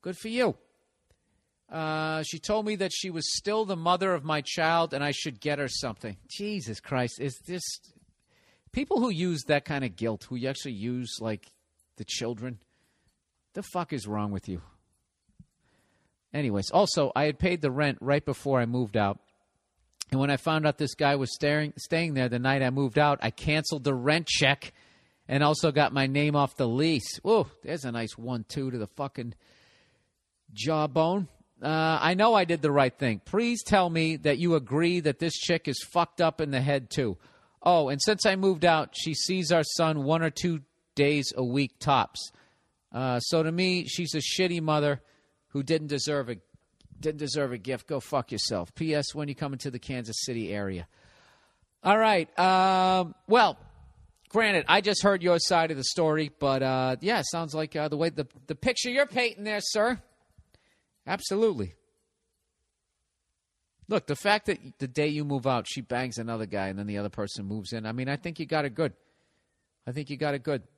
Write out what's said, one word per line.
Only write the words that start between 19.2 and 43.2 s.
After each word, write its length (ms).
And 100
when 100
I 60
found 300
out 100
this 180
guy 220
was 180
staring, 440
staying 340
there 160
the 100
night 240
I 60
moved 300
out, 240
I 80
canceled 540
the 100
rent 320
check 480
and 160
also 300
got 220
my 120
name 300
off 200
the 120
lease. 580
Ooh, 200
there's 240
a 60
nice 260
one-two 540
to 40
the 120
fucking 440
jawbone. 760
Uh, 400
I 120
know 200
I 100
did 160
the 120
right 200
thing. 320
Please 380
tell 260
me 280
that 200
you 200
agree 420
that 220
this 120
chick 360
is 120
fucked 280
up 200
in 100
the 100
head, 300
too. 260
Oh, 260
and 140
since 240
I 80
moved 300
out, 300
she 200
sees 380
our 100
son 400
one 200
or 80
two 320
days 400
a 80
week 340
tops. 540
Uh, 280